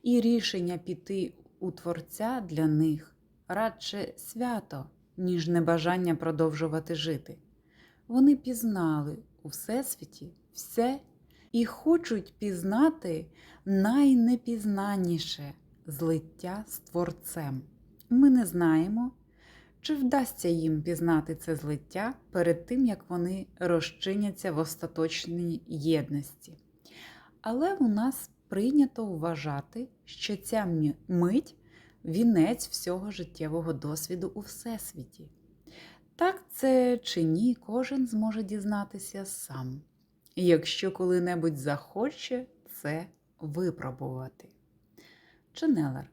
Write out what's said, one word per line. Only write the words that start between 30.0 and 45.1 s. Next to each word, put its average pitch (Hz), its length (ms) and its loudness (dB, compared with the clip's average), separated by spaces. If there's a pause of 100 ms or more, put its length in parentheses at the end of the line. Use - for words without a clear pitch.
що - 320 -6
ця 208 280 -2
мі-, 156 300 2 (120)
мить — 180 480 2 (500)
вінець 202 600 4
всього 190 440 -6
життєвого 160 600 -4
досвіду 156 600 -6
у 208 40 -8
Всесвіті. 190 880 -12 (840)
Так 370 360 0
це 254 460 4
чи 180 260 -2
ні, 202 320 2
кожен 254 520 -2
зможе 220 360 -2
дізнатися 202 840 -6
сам, 131 560 -10 (540)
якщо 180 560 2
коли-небудь 175 680 0
захоче 220 880 -6 (360)
це 160 260 -6 (320)
випробувати. 135 1080 -8 (1040)